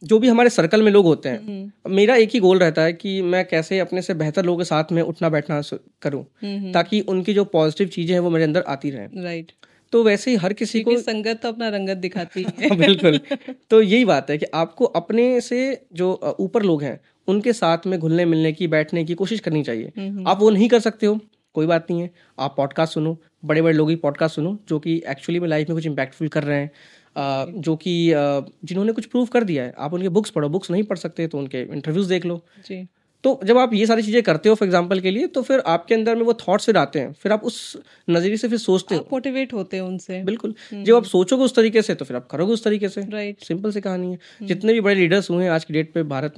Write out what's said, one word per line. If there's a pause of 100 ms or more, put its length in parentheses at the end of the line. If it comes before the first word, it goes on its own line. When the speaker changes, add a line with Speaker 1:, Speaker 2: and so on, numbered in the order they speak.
Speaker 1:
जो
भी
हमारे
circle
में
लोग
होते
हैं,
Speaker 2:
हम्म।
Speaker 1:
मेरा
एक
ही
goal
रहता
है
कि
मैं
कैसे
अपने
से
बेहतर
लोगों
के
साथ
में
उठना
बैठना
सु-, (220)
करूं, (180)
Speaker 2:
हम्म,
हम्म।
Speaker 1:
ताकि
उनकी
जो
पॉजिटिव
चीज़ें
हैं
वो
मेरे
अंदर
आती
रहें।
Speaker 2:
Right। (400)
Speaker 1:
तो
वैसे
ही
हर
किसी
Speaker 2:
क्योंकि
Speaker 1:
को
Speaker 2:
संगत
तो
अपना
रंगत
दिखाती (140)
है।
Speaker 1:
<laughs>
बिल्कुल। (500)
तो
यही
बात
है
कि
आपको
अपने
से
जो,
अ,
ऊपर
लोग
हैं (280)
उनके
साथ (100)
में
घुलने
मिलने
की,
बैठने
की
कोशिश
करनी
चाहिए।
Speaker 2:
हम्म,
हम्म।
Speaker 1:
आप
वो
नहीं
कर
सकते
हो, (340)
कोई
बात
नहीं
है, (280)
आप
podcast
सुनो, (240)
बड़े-बड़े
लोगों
की
podcast
सुनो (100)
जो
कि
actually
में
life
में
कुछ
impactful
कर
रहे
हैं, (440)
अ,
Speaker 2:
जी।
Speaker 1:
जो
कि,
अ, (480)
जिन्होंने
कुछ
प्रूव
कर
दिया
है।
आप
उनके
books
पढ़ो,
books
नहीं
पढ़
सकते
तो
उनके
interviews
देख
लो। (220)
Speaker 2:
जी। (360)
Speaker 1:
तो
जब
आप
ये
सारी
चीज़ें
करते
हो
for
example
के
लिए,
तो
फिर
आपके
अंदर
में
वो
thoughts
फिर
आते
हैं,
फिर
आप
उस (320)
नज़रिए
से
फिर
सोचते
Speaker 2:
आप
Speaker 1:
हो।
Speaker 2:
motivate
होते
हो
उनसे।
Speaker 1:
बिल्कुल। (160)
Speaker 2:
हम्म,
Speaker 1:
जब
आप
Speaker 2:
हम्म।
Speaker 1:
सोचोगे
उस
तरीके
से
तो
फिर
आप
करोगे
उस
तरीके
से।
Speaker 2:
Right।
Speaker 1:
Simple
सी
कहानी
है।
Speaker 2:
हम्म।
Speaker 1:
जितने
भी
बड़े
leaders
हुए
हैं
आज
की
date
पे
भारत